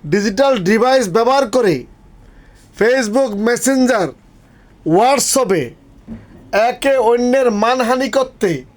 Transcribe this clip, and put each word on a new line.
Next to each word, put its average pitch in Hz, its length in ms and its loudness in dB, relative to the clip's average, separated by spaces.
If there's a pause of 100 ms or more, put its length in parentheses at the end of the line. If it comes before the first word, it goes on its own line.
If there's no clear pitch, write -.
ডিজিটাল 214 520 0
ডিভাইস 226 500 2
ব্যবহার 233 420 0
করে 190 340 0 (920)
Facebook 233 580 0
মেসেঞ্জার, 240 720 0 (800)
WhatsApp-এ 196 800 0 (840)
একে 240 440 0
অন্যের 247 540 2
মানহানি 247 580 0
করতে 202 560 -2 (120)